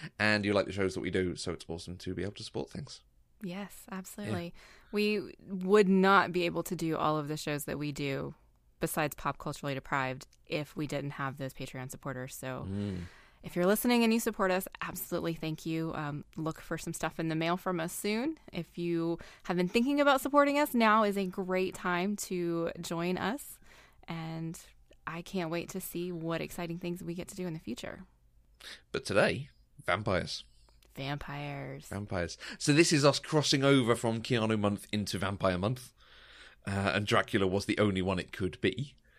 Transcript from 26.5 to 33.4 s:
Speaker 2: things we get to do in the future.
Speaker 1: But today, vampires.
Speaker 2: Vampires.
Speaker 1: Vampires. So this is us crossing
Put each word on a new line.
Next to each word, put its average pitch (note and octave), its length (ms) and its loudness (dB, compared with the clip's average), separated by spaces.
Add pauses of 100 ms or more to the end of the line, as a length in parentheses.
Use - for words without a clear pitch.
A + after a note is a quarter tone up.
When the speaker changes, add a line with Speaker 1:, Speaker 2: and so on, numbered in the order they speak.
Speaker 2:
things F3 240 -6
we E3+ 120 -6
get F3 140 -10
to - 80 -14
do F3+ 100 -6
in E3+ 60 -6
the D#3+ 80 -8
future. - 440 -10 (840)
Speaker 1:
But - 140 -4
today, G2+ 460 2 (340)
vampires. F#2 600 0 (520)
Speaker 2:
Vampires. C#3+ 880 -8
Speaker 1:
Vampires. F#2+ 500 -4 (220)
So D3 140 4
this E3 200 8
is C#3+ 120 4
us C#3 160 8
crossing D3 420 2